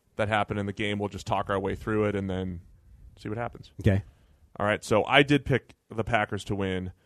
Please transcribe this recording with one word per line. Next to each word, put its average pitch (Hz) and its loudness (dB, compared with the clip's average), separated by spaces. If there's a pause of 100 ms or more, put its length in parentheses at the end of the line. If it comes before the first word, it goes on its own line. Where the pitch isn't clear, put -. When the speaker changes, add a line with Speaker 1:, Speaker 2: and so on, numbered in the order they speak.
(180)
Speaker 1:
that 107 0
happen 104 0
in 101 -2
the 101 -6
game. 104 -4
We'll 101 -2
just - -12
talk 101 -2
our 98 2
way 98 -2
through 107 0
it 101 0
and 98 -2
then 92 -4 (580)
see 110 -10
what 107 -6
happens. - -10 (100)
Speaker 2:
Okay. 98 4 (560)
Speaker 1:
All 101 0
right, 104 0
so 107 4
I 143 6
did 139 2
pick - -2 (160)
the 110 -4
Packers 107 -2
to 104 -4
win. 92 -2 (140)